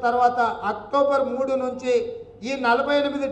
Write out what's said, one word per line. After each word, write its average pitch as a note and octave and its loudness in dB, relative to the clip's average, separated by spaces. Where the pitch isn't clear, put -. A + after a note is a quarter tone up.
తర్వాత B3 4
అక్టోబర్ C#4 2
మూడు C4 -2
నుంచి B3+ -2
ఈ - -2
నలభై A#3+ 2
ఎనిమిది C#4+ -2